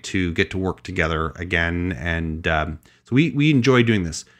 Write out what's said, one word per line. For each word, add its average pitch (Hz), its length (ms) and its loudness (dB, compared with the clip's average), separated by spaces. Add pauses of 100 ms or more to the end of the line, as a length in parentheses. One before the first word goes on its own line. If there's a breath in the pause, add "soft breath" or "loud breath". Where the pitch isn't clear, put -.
to 90 280 -2
get 87 200 0
to 92 60 -4
work 92 240 -4
together 80 540 -2
again. 87 640 -2
And, 82 500 -4
um, 78 300 -2 (260 soft breath)
so - 100 -6
we, 151 160 4
we 147 200 2
enjoy 127 320 4
doing 110 220 2
this. 80 200 -8 (160 soft breath)